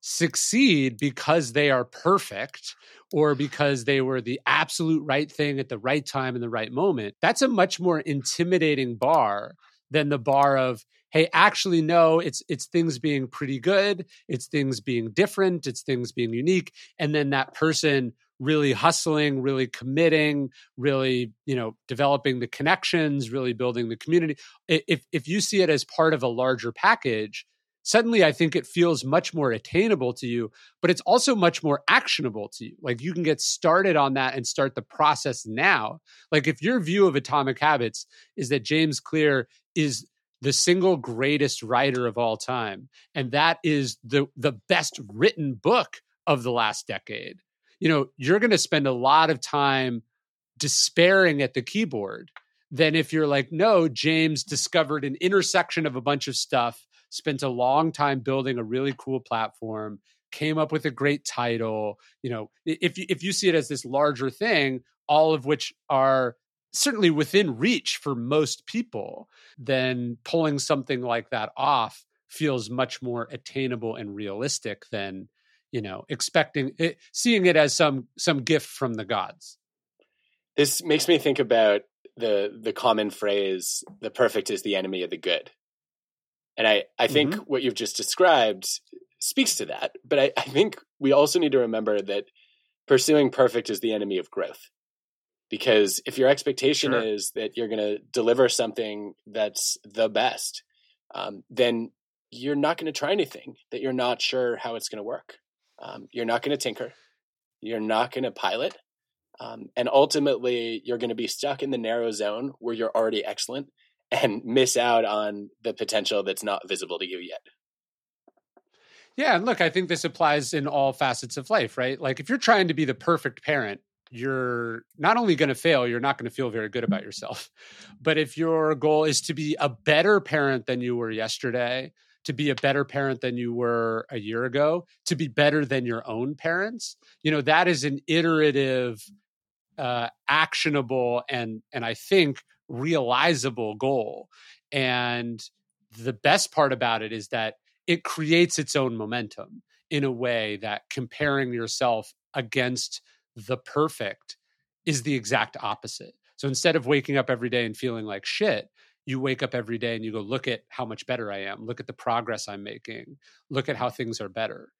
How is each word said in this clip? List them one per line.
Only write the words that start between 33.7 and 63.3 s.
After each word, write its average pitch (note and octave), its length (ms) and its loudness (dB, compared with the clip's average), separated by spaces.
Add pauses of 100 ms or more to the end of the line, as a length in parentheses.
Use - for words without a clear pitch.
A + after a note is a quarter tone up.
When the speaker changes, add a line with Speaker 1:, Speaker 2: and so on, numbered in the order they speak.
Speaker 1:
on C#3 180 4
that C3 220 0
and B2 100 -6
start C3+ 300 -2
the B2+ 60 -8
process D3 640 0
now. B2+ 540 0 (320)
Like, D3+ 160 2
if D#3 160 -2
your A#3+ 160 2
view F#3 300 4
of C#3 80 2
Atomic C#3 420 0
Habits C3+ 480 0 (300)
is B2 140 -4
that C3+ 140 0
James D#3 360 0
Clear D3 480 0 (260)
is C#3 320 -2 (340)
the C3+ 120 -2
single F3+ 440 4
greatest C3+ 680 -2
writer B2+ 420 0
of A2 100 -4
all A#2 200 0
time, A2+ 520 -6 (280)
and C3 160 -4
that D#3+ 320 2
is C#3+ 400 0
the, C#3 320 0
the C3+ 160 0 (160)
best - 320 0 (120)
written C#3 420 0
book F#3+ 480 0 (220)
of C#3 200 2
the B2 80 -2
last A2+ 340 0
decade, G2 520 -10 (420)
you D#3+ 80 2
know, C#3+ 280 2
you're D3 220 4
gonna G#3+ 200 4
spend D3 280 0
a C3+ 60 2
lot C#3 360 6
of D3 120 0
time C3+ 640 0 (520)
despairing E3+ 840 4
at B2+ 120 -2
the C3+ 80 -2
keyboard A2+ 680 -4 (400)
than D#3 240 2
if D#3+ 180 0
you're D#3 140 2
like, C#3 240 0
"No, F3 380 4
James D#3 560 0
discovered D3+ 600 -2
an C#3 160 -4
intersection F3+ 640 2
of C#3 120 -2
a C3 40 -4
bunch C#3+ 280 -2
of C3 80 -6
stuff, A#2+ 500 -2 (240)
spent C#3+ 320 -6
a C#3 60 -2
long C3 440 2
time C#3+ 280 -2
building C3+ 360 -2
a A#2+ 60 -4
really C3 340 -2
cool C3 240 -6
platform, A2 800 -6 (320)
came D#3 280 -4
up D#3 120 0
with D#3 160 -4
a C#3+ 60 -2
great C#3+ 320 -2
title." A2 760 -4 (240)
You C3 80 -6
know, A2 200 -8 (180)
i-, D#3+ 120 -2
if F3+ 180 -2
you, F#3 100 -8
if D#3+ 160 -4
you F#3+ 80 -2